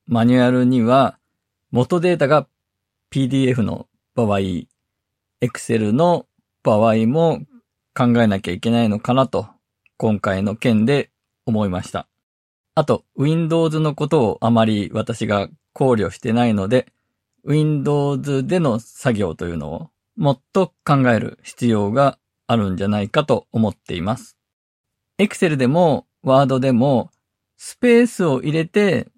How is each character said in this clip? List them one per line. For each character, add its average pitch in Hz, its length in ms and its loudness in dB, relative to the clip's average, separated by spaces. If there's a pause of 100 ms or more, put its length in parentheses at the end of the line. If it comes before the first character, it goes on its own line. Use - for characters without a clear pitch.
マ 117 160 0
ニ 123 140 4
ュ 123 100 4
ア - 20 4
ル 127 160 2
に 123 180 2
は、 123 360 2 (540)
元 127 260 0
デ 175 160 2
ー 160 40 -2
タ 143 100 0
が 143 180 2 (640)
ピ 135 140 -2
ー 127 40 -2
デ 135 100 -2
ィ 135 80 2
ー 131 40 2
エ - 20 2
フ 120 120 -2
の 98 240 -8 (260)
場 117 120 0
合、 101 120 0 (1040)
Excel 113 500 -2
の 165 360 0 (360)
場 113 140 2
合 113 300 2
も 156 340 0 (540)
考 127 120 0 (160)
え 113 40 4
な 98 140 0
き - 80 -10
ゃ 87 40 -4
い 92 80 -8
け 113 100 -4
な 117 120 0
い 113 60 0
の 104 120 -2
か 123 140 -2
な 135 120 2
と、 95 220 -6 (480)
今 107 240 -2
回 98 220 -2
の 104 140 -4
件 110 280 0
で 139 260 0 (340)
思 107 220 -2
い - 20 -2
ま 90 140 -6
し - 80 -16
た。 - 160 -10 (680)
あ 147 100 0
と、 - 200 -2 (120)
Windows 160 640 0
の 151 140 0
こ 147 140 -4
と 147 160 2
を 101 160 -2
あ 113 100 2
ま 113 140 4
り 104 300 0
私 110 320 -4
が 101 220 -2 (240)
考 135 180 0
慮 107 200 0
し - 80 -16
て 113 140 -4
な 120 140 2
い 113 80 2
の 98 140 -2
で、 127 180 0 (580)
Windows 143 1040 -2
で 175 140 0
の 123 180 0
作 117 400 -4
業 90 160 -2
と 87 140 -8
い 87 40 -6
う 85 40 -6
の 76 160 -8
を 120 180 -12 (260)
も 147 160 0
っ - 80 -6 (120)
と 185 200 0 (120)
考 143 140 2 (120)
え 110 80 4
る - 240 -8
必 - 240 -6
要 104 240 0
が 135 280 0 (280)
あ 117 100 2
る 101 140 0
ん 92 60 -4
じ 92 80 -4
ゃ 98 40 -2
な 104 120 0
い 101 80 -4
か 147 160 -2
と 123 260 -2
思 110 200 0
っ - 40 -8
て - 220 -12
い 85 60 -6
ま 107 140 -2
す。 - 220 -20 (800)
Excel 185 380 0
で 131 100 0
も 156 400 0 (180)
Word 131 360 2
で 131 120 0
も 123 380 0 (460)
ス - 200 -20
ペ 240 260 4
ー 247 40 2
ス 202 180 -2
を 143 160 0
入 147 120 -4
れ 160 120 0
て 190 540 0